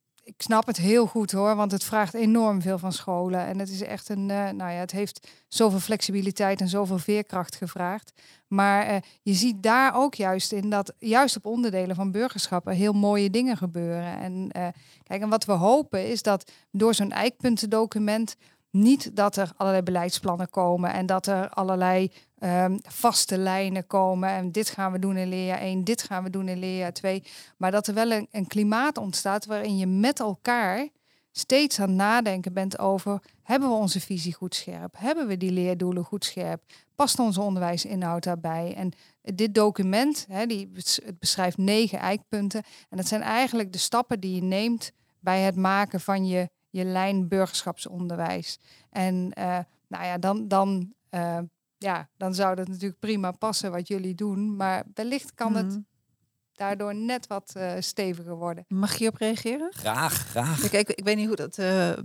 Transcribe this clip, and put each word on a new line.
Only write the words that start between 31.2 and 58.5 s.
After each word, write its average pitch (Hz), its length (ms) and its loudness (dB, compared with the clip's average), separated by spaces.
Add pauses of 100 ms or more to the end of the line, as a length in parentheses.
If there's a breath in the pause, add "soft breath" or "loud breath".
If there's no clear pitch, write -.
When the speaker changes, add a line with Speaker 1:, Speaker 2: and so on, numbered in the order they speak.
Speaker 1:
steeds 277 480 2
aan 196 80 2
het 190 100 2
nadenken 196 560 2
bent 190 260 -2
over... 196 420 0 (220 soft breath)
hebben 269 260 2
we 233 60 2
onze 190 260 2
visie 175 320 -4
goed 180 220 -8
scherp? 175 420 -10
Hebben 277 300 -2
we 196 100 -2
die 185 140 0
leerdoelen 180 520 0
goed - 220 -6
scherp? 170 360 -6 (340 soft breath)
Past 285 240 2
onze 208 220 2
onderwijsinhoud 180 840 -2
daarbij? 170 520 -4
En 185 160 -6 (300 soft breath)
dit 208 320 -2
document, 208 760 2
hè, 196 160 -4
die 202 220 -4
bes-, 185 380 -4
het 196 140 -14
beschrijft - 380 0
negen 208 420 2
eikpunten. 202 640 -4 (260 loud breath)
En 190 80 -8
dat 185 100 -2
zijn 214 140 0
eigenlijk 233 500 0
de 180 60 -8
stappen 233 420 0
die 185 160 -4
je 180 60 -2
neemt... 208 500 0 (280)
bij 185 220 2
het 190 140 2
maken 190 460 2
van 196 260 0
je, 180 220 0 (200)
je 185 140 -4
lijn 185 440 0
burgerschapsonderwijs. 175 1300 -2 (320 soft breath)
En, 185 440 -2
eh, 180 240 -2 (300)
nou 175 180 -8
ja, 180 120 -4
dan, 202 300 -2
dan, 196 460 2 (160)
eh, 170 280 -4 (400)
ja, 175 400 -6
dan 185 160 -4
zou 185 220 2
dat 185 120 -6
natuurlijk 190 320 -8
prima 202 320 -2
passen 202 400 -4
wat 175 160 -6
jullie 185 280 -4
doen. 208 400 -2
Maar 190 280 0 (100)
wellicht 240 400 -6
kan 220 220 0
het 190 120 0
Speaker 2:
Mhm. 196 120 -6 (760)
Speaker 1:
daardoor 202 420 -6
net 240 320 -4
wat, 196 280 -10
eh, 185 240 -4
steviger 175 560 -6
worden. 170 320 -6